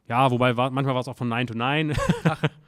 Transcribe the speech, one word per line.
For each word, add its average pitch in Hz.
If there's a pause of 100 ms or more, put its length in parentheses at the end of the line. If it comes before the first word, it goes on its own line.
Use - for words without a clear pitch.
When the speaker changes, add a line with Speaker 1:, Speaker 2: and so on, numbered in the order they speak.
Speaker 1:
Ja, 123
wobei 123
wa-, 127
manchmal 135
war's 127
auch 123
von 120
nine 117
to 113
nine. 147 (160)
<laughs> 466
Speaker 2:
Ach. - (260)